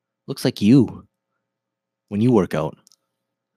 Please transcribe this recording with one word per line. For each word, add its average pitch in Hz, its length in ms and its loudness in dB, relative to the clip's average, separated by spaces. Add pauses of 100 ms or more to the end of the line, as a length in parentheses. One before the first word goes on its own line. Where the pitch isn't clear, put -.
(260)
Looks - 180 -10
like 127 180 -4
you 117 440 2 (1000)
when 101 120 -4
you 123 120 2
work 95 220 0
out. 78 220 -6 (800)